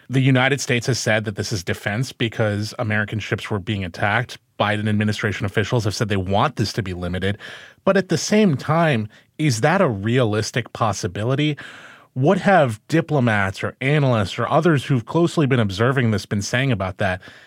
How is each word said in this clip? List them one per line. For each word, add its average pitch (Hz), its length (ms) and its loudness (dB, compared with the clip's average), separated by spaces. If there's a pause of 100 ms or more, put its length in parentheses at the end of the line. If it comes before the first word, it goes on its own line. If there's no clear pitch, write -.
the 127 120 2
United 131 380 4
States 120 280 -2
has 123 120 0
said 110 240 2
that 104 140 -6
this 107 160 -4
is 90 100 -4
defense 104 480 -4
because 107 680 -2
American 107 400 -2
ships - 300 -6
were 107 100 -2
being 98 260 -4
attacked. 107 540 -2 (200)
Biden 107 300 0
administration 107 560 0
officials 107 400 -2
have 101 100 -2
said 107 140 -4
they 104 80 0
want 98 400 0
this 107 160 -2
to 107 100 -4
be 92 100 -8
limited. 90 440 -4 (480)
But 196 100 4
at 185 140 0
the 165 80 0
same 208 400 2
time, 151 500 0 (300)
is 127 240 0
that 165 180 4
a 185 80 4
realistic 110 840 -2
possibility? 117 840 -2 (560)
What 160 260 2
have 156 500 2
diplomats 123 720 2
or 104 160 -6
analysts 131 580 2
or 117 120 -2
others 156 340 4
who've 127 220 0
closely 165 400 2
been 120 160 4
observing 113 500 2
this 101 140 0
been 104 160 -2
saying 127 320 0
about 95 240 -4
that? 92 240 -2 (260)